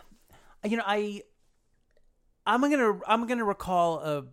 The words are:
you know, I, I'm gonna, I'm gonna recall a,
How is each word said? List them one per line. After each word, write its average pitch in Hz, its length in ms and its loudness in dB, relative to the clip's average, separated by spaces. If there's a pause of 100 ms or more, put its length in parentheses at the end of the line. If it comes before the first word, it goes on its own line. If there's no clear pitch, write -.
(640)
you 214 120 0
know, 226 100 -2
I, 208 380 -2 (1200)
I'm 233 140 2
gonna, 254 480 2
I'm 226 180 2
gonna 233 180 -2
recall 175 540 0
a, 147 340 -4